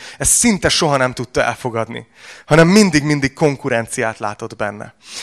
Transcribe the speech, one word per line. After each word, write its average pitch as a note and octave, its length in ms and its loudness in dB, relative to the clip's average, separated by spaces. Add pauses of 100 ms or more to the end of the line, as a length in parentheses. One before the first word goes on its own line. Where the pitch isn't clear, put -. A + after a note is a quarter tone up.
(180)
ezt C#3 140 -2
szinte F#3+ 380 0
soha C#3+ 280 0
nem B2+ 160 0
tudta B2+ 300 -4
elfogadni, A#2 640 -6 (380)
hanem E3 220 6
mindig-mindig D3+ 680 2
konkurenciát A#2+ 840 -4
látott G#2+ 360 -10
benne. G#2 380 -8 (300)